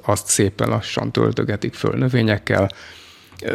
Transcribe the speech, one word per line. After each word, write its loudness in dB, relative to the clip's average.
azt 0
szépen 2
lassan -2
töltögetik 0
föl -2
növényekkel. 2